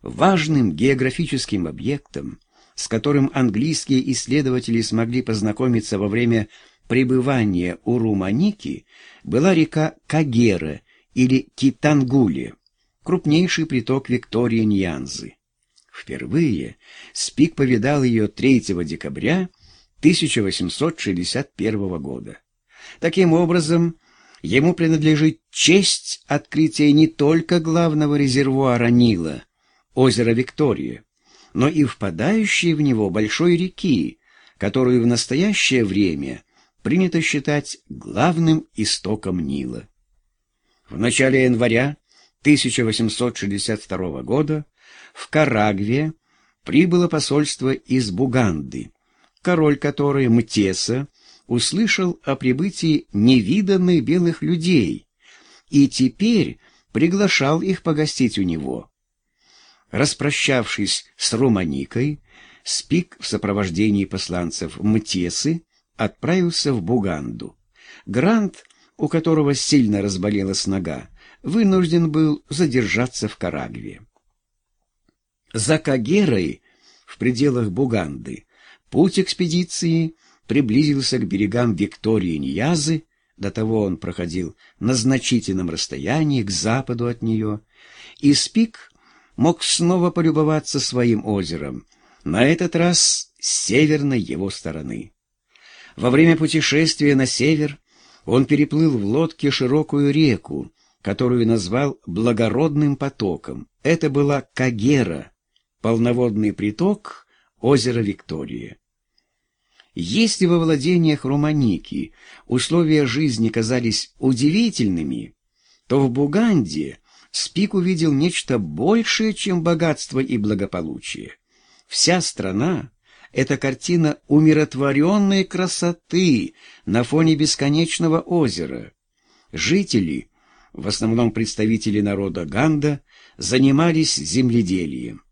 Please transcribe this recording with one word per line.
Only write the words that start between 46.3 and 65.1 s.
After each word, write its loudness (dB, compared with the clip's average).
прибыло 4
посольство -2
из -2
Буганды, -2
король 2
которой, 0
Мтеса, 0
услышал -2
о -2
прибытии 0
невиданных 4
белых 0
людей 0
и 6
теперь 0
приглашал 2
их -4
погостить 0
у 0
него. -6
Распрощавшись -2
с -4
Руманикой, -2
Спик -4
в -12
сопровождении 0
посланцев -6
Мтесы -2